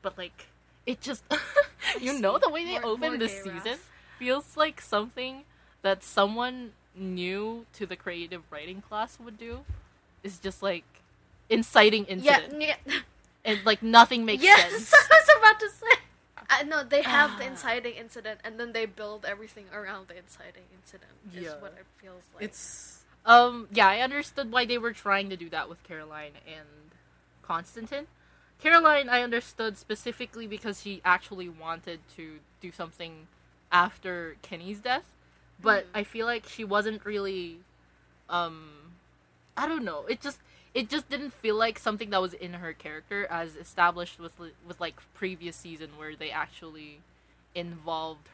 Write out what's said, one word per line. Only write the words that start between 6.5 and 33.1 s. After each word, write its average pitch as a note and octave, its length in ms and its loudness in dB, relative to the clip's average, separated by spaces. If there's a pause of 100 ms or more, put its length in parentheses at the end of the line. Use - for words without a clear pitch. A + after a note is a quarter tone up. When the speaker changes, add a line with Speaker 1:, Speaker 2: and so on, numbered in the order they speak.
Speaker 1:
new F#3+ 800 -8
to G#3 120 -10
the F3+ 100 -12
creative E3+ 460 -12 (100)
writing E3+ 300 -14
class G#3+ 380 -8
would A3+ 180 -20
do. A#3 220 -14 (640)
It's G3 160 -14
just, F#3+ 240 -10
like, F3+ 220 -4 (680)
inciting A3 580 6
Speaker 2:
Yeah, F#3+ 40 -6 (260)
Speaker 1:
incident. D4+ 240 -8
Speaker 2:
yeah. D4+ 120 -2 (120)
<laughs> - 580 -10
Speaker 1:
And, G#3+ 180 -2
like, G#3+ 200 2
nothing A#3 420 8
makes A3 180 0
Speaker 2:
Yes, G4+ 280 10
<laughs> - 0 -
Speaker 1:
sense. A4 220 2
Speaker 2:
I D#5+ 260 12
was D5+ 180 10
about G#4+ 220 8
to G#4+ 100 -6
say. - 320 4 (460)
I C4+ 160 2
know D4 200 -2
they A#3+ 180 2
have C#4+ 380 2
the A#3+ 60 -6
Speaker 1:
Ah. - 20 -8
Speaker 2:
inciting A#3+ 480 -6
incident, A3 480 -14
and A3+ 160 -14
then A#3 140 -8
they A3+ 120 -2
build G#3 400 -14
everything G3+ 480 -12
around G3 360 -14
the F3 80 -20
inciting F3+ 460 -20 (120)
incident, - 360 -20 (220)
is F3 120 -14
Speaker 1:
Yeah. D#3 140 -12
Speaker 2:
what G3 200 -18
it F#3+ 60 -20 (120)
feels F#3 260 -20 (120)
like. - 80 -12
Speaker 1:
It's, - 600 -16 (220)
um, A#3+ 460 6
yeah, G3+ 160 6
I G3+ 140 2
understood C4+ 500 -4
why A#3+ 140 2
they A#3+ 120 -4
were A#3 140 -4
trying G3 380 -2
to F#3+ 80 -10
do E3+ 120 -14
that D#3 200 -8
with E3 140 -20
Caroline D3+ 500 -16 (120)
and D#3 220 -20 (760)
Constantine. A3+ 680 -10 (520)
Caroline, D4+ 500 4
I B3 140 2
understood A#3 540 -6
specifically A#3 680 -12
because G#3 360 -10
she G3 240 -12
actually F#3 440 0
wanted E3 520 -12 (160)
to D#3 220 -18 (200)
do F3+ 120 -14
something E3 560 -14 (440)